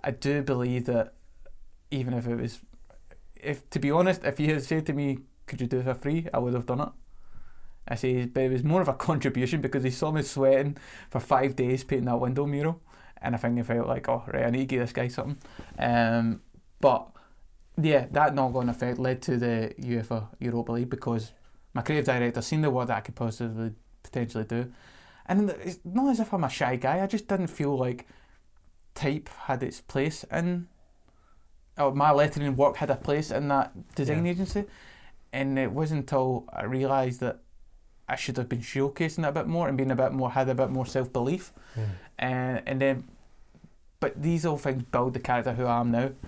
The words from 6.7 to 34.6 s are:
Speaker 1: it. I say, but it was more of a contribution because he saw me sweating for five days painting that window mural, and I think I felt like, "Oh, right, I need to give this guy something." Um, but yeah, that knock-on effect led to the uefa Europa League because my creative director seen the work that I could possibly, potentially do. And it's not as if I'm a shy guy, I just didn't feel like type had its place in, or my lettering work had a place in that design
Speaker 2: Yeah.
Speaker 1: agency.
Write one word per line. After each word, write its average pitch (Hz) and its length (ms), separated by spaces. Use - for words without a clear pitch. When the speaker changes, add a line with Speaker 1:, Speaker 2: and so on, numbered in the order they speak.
Speaker 1:
it. 151 80
I 123 100
say, 127 300
but 131 180
it 127 60
was 127 140
more 165 160
of 170 80
a 135 60
contribution 143 680
because 135 220
he 131 80
saw 151 200
me 156 120
sweating 139 540
for 123 100
five 135 360
days 127 280
painting 123 220
that 120 120
window 131 280
mural, 147 340
and - 140
I 113 40
think 120 200
I 117 40
felt 117 260
like, 123 200
"Oh, 120 200
right, 127 180
I 120 40
need 123 100
to 135 60
give 135 140
this 120 120
guy 123 160
something." 135 280
Um, 117 640
but - 280
yeah, 147 320
that 147 220
knock-on 127 340
effect 123 300
led 127 240
to 127 140
the 117 420
uefa 117 500
Europa 120 340
League 123 180
because 117 420
my 123 80
creative 151 240
director 120 360
seen 156 200
the 147 80
work 123 180
that 113 100
I - 20
could - 140
possibly, 113 580
potentially 117 420
do. 120 260
And 202 240
it's 175 340
not 240 260
as 233 100
if 214 140
I'm 170 100
a 131 60
shy 127 260
guy, 139 260
I 196 40
just 208 220
didn't 185 180
feel 143 300
like 127 300
type 147 340
had 127 160
its - 180
place 151 500
in, 175 380
or 139 160
my 143 160
lettering 143 460
work 139 200
had 143 140
a 131 60
place 147 340
in 143 180
that 135 460
design 156 320
Speaker 2:
Yeah. 175 60
Speaker 1:
agency. 196 320